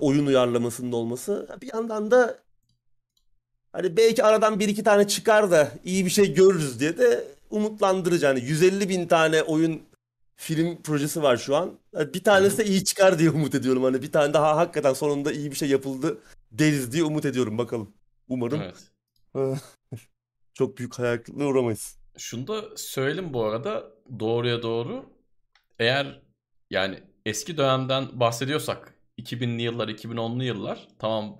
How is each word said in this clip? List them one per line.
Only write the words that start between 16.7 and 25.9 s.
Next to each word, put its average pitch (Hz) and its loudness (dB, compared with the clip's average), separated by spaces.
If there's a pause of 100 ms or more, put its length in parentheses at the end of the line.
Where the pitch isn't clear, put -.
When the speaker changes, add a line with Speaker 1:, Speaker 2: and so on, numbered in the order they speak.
Speaker 1:
diye 165 0
umut 151 -4
ediyorum. 120 -2
Bakalım. 113 -6 (340)
Umarım. 127 -4
Speaker 2:
Evet. - -16 (440)
Speaker 1:
<laughs> 135 -4 (920)
Çok - -4
büyük 123 -10
hayal 120 -2
kırıklığına 143 -6
uğramayız. 123 -2 (200)
Speaker 2:
Şunu 120 -10
da 214 -10
söyleyeyim 151 -6
bu 117 -2
arada. 120 -4 (340)
Doğruya 117 -2
doğru. 120 -6 (720)
Eğer 135 -2 (480)